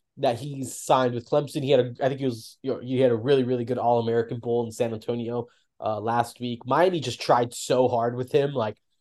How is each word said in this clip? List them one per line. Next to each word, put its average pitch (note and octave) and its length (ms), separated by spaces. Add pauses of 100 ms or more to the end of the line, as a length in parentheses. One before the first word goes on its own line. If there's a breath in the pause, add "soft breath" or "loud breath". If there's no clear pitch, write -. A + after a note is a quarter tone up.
(180)
that C3 200
he C#3 280
signed C3 480
with A#2+ 160
Clemson. D3 340
He C3+ 80
had C3 80
a, B2 140 (100)
I C3 60
think C3+ 100
he C3+ 60
was, A2+ 360
you C3 120
know, F#2 60
he B2+ 200
had C3 120
a A#2 40
really, C3 280
really B2 200
good B2 140
All-American A#2 600
Bowl A#2 260
in A2+ 60
San A2+ 220
Antonio, A#2+ 540 (320 soft breath)
uh, G#2 200
last A#2 400
week. A#2+ 260
Miami E3 340
just A#2+ 220
tried B2 320
so B2+ 340
hard A#2+ 280
with B2+ 160
him. C#3+ 220
Like, A2 240 (240)